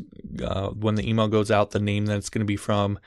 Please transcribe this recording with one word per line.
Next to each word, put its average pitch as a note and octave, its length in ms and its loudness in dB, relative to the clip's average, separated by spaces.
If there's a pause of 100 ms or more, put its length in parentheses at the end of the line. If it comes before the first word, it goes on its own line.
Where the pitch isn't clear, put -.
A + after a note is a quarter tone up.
(420)
uh, G2 260 -2
when G#2+ 260 0
the G#2 120 0
email A2 200 2
goes G#2+ 240 2
out, G#2 220 4
the G#2 80 0
name G#2 260 0
that G#2 100 0
it's G2 140 -6
gonna A2 140 -2
be G2+ 120 0
from, G2+ 500 0